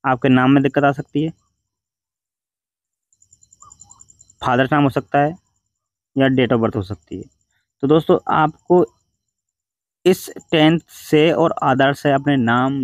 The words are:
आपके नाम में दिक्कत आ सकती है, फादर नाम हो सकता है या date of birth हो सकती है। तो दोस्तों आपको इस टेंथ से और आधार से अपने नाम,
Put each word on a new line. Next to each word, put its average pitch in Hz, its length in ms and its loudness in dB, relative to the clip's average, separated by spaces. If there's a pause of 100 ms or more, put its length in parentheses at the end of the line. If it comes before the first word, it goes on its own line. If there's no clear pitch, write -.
आपके 131 260 -2
नाम 131 220 2
में 139 120 4
दिक्कत 139 200 -2
आ 143 80 2
सकती - 320 -6
है, 160 60 -4 (3000)
फादर 127 300 0
नाम 147 120 2
हो 139 60 2
सकता - 300 -4
है 151 160 -2 (800)
या 135 140 2
date 127 240 0
of 117 80 0
birth 107 140 -2
हो 107 80 -4
सकती - 340 -12
है। 92 60 -14 (600)
तो 135 40 -2
दोस्तों 160 300 2 (160)
आपको 156 520 0 (1200)
इस 185 240 0 (220)
टेंथ 160 280 2 (100)
से 156 440 0
और 165 300 -2
आधार 139 300 0
से 143 200 -2
अपने 139 240 0
नाम, 127 460 -2